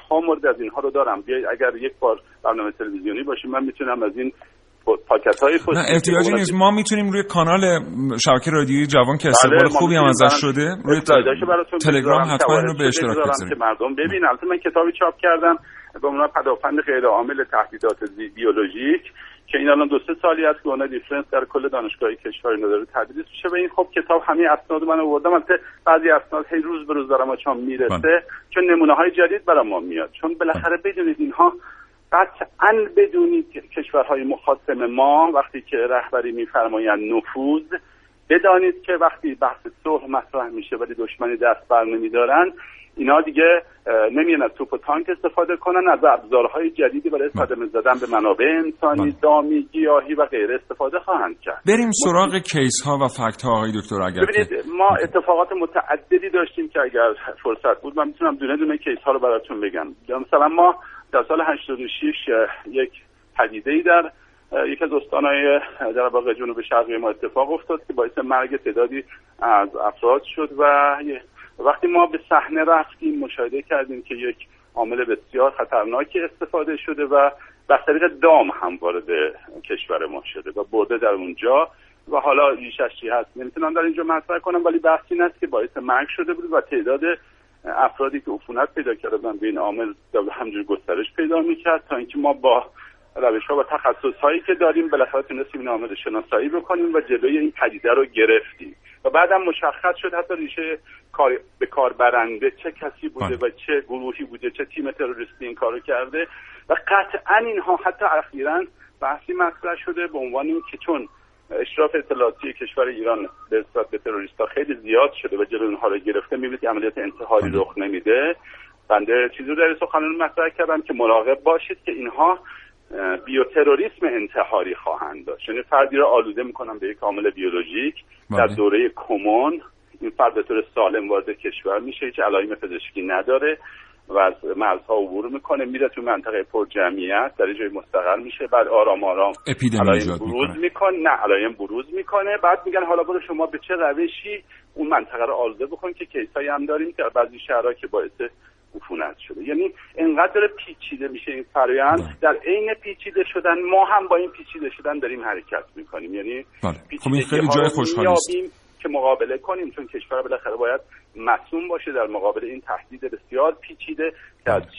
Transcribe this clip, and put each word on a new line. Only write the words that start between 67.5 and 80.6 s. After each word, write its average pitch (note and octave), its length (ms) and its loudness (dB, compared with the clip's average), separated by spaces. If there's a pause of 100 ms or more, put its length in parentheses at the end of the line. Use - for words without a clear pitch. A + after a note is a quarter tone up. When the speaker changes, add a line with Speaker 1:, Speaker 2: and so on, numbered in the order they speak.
Speaker 1:
افتاد D#3+ 360 -6
که - 60 -8
باعث - 240 -2
مرگ C3 380 -2
تعدادی A#2+ 480 -2 (380)
از G#2 340 2
افراد A#2 460 0 (140)
شد D3+ 220 -4
و C#3+ 60 2 (420)
یه، C3+ 160 -8 (440)
وقتی C#3+ 220 2
ما F3 180 4
به D#3+ 140 -4 (100)
صحنه D#3 380 2
رفتیم D#3 520 0
مشاهده B2+ 420 -6
کردیم C3 400 -4
که B2 140 -12
یک A#2+ 320 -8 (280)
عامل A#2+ 300 -2
بسیار B2+ 460 0
خطرناکی B2 680 -2
استفاده E3 580 -4
شده D3 280 -6
و C#3+ 240 4 (380)
به C#3 180 6
طریق D#3 360 2
دام C#3+ 300 8 (100)
هم F2 200 -6
وارد F2 260 -4 (640)
کشور E2 360 -4
ما D2 160 -10 (120)
شده D#2 180 -12
و G2+ 200 -4